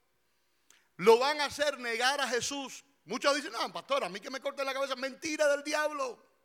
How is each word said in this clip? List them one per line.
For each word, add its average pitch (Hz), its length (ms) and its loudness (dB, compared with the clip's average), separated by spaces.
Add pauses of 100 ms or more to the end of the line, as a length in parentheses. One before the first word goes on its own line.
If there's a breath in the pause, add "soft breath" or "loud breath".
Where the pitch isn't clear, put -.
(960 soft breath)
Lo 226 200 8
van 294 240 2
a 285 40 0
hacer 277 340 -2
negar 247 420 0
a 254 60 0
Jesús. 254 580 -6 (200)
Muchos 269 300 0
dicen, 294 160 -4
"No, 233 220 -4
pastor, 233 300 -2
a 175 60 -4
mí 196 100 -10
que 269 100 -14
me 262 100 -8
corten 277 240 -6
la 269 100 -4
cabeza". 269 220 -4
Mentira 269 520 -2
del 285 160 2
diablo. 302 600 -4 (220)